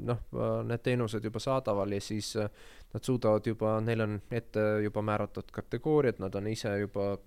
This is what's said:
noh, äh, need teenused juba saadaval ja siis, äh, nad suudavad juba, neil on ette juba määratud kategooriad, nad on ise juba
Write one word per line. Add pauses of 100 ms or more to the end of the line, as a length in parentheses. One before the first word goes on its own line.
noh, (120)
äh, (160)
need
teenused
juba
saadaval
ja
siis,
äh, (400)
nad
suudavad
juba,
neil
on (140)
ette (180)
juba
määratud
kategooriad,
nad
on
ise
juba (140)